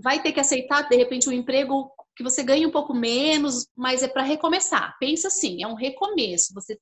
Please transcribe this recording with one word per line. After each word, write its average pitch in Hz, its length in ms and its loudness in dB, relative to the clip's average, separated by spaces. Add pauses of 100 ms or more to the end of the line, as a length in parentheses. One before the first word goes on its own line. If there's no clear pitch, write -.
Vai 294 200 0
ter 302 100 0
que - 80 0
aceitar, 277 440 2
de 269 120 4
repente, 247 320 2
um 262 60 -2
emprego 262 580 0 (260)
que 240 60 -10
você 262 200 -2
ganhe 285 220 4
um 311 60 0
pouco 294 240 -2
menos, 254 720 0 (100)
mas 254 240 0
é 269 60 0
pra 262 160 -2
recomeçar. 311 760 0
Pensa 311 280 -2
assim: 190 360 -2
é 214 40 -4
um 226 80 -8
recomeço. 262 800 -2
Você 208 260 -10